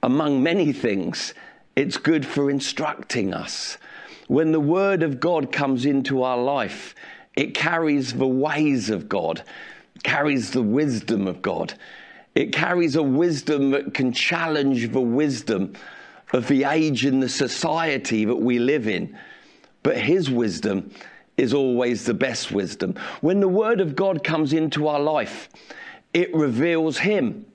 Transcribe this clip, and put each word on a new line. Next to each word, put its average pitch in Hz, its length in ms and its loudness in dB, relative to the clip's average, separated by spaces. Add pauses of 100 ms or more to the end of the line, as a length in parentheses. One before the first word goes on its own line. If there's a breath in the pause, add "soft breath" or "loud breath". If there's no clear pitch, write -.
Among 139 400 2
many 165 300 2
things, 101 600 -4 (400 loud breath)
it's 135 220 0
good 156 280 2
for 139 260 0
instructing 131 840 -4
us. - 440 -10 (500 loud breath)
When 156 240 2
the 160 80 4
word 185 420 2
of 143 180 -2
God 156 320 0
comes 135 340 0
into 139 360 2
our 127 160 0
life, 123 560 -4 (400 loud breath)
it - 200 -2
carries 147 600 0
the 127 120 2
ways 135 640 0
of 95 180 -2
God, 82 340 -2 (600 loud breath)
carries 143 480 0
the 131 120 2
wisdom 113 640 0
of 92 160 -6
God. - 320 -2 (600 loud breath)
It - 180 0
carries 170 440 2
a 160 60 4
wisdom 143 680 2
that 139 240 -2
can 127 180 0
challenge 139 800 0
the 131 100 0
wisdom 120 760 0 (580 loud breath)
of 123 160 0
the 139 160 4
age 147 400 2
and 135 180 2
the 127 60 0
society 143 960 0
that 110 120 0
we 120 220 2
live 123 300 2
in. 87 300 -4 (640 loud breath)
But - 140 2
his 151 340 2
wisdom 101 600 0 (460 loud breath)
is 123 180 2
always 123 500 2
the 120 100 0
best 120 360 -2
wisdom. 92 440 -2 (260 loud breath)
When 185 200 2
the 196 80 4
word 208 320 2
of 156 140 0
God 190 300 0
comes 156 280 0
into 156 360 0
our 147 120 0
life, 147 480 -2 (640 loud breath)
it 170 220 2
reveals 156 640 2
him 170 560 0